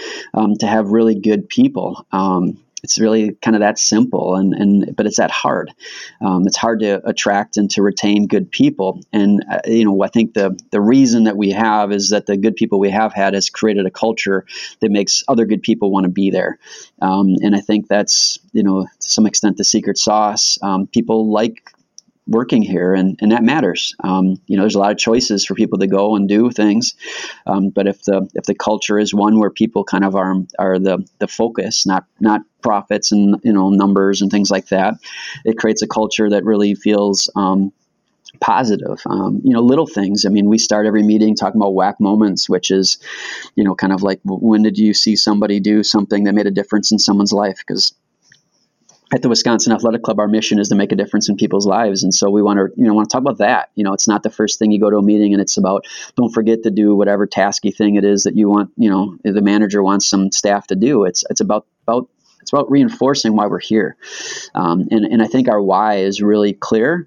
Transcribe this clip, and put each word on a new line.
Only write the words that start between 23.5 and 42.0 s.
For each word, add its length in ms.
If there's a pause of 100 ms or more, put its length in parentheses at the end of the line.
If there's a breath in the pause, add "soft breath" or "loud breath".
Um, 420
you 100
know, 60
there's 140
a 20
lot 140
of 60
choices 460
for 100
people 260
to 80
go 260
and 140
do 220
things. 440 (520 loud breath)
Um, 240
but 180
if 160
the, 300
if 100
the 100
culture 440
is 140
one 260
where 120
people 320
kind 220
of 100
are, 220 (220)
are 200
the, 260 (140)
the 80
focus, 580
not, 200 (160)
not 220 (200)
profits 480
and, 320
you 100
know, 180
numbers 520
and 80
things 180
like 200
that, 260 (500 loud breath)
it 140
creates 240
a 60
culture 420
that 140
really 320
feels, 580
um, 380 (680)
positive. 640
Um, 360
you 100
know, 100
little 240
things. 380
I 40
mean, 200
we 100
start 280
every 160
meeting 320
talking 260
about 140
wac 240
moments, 500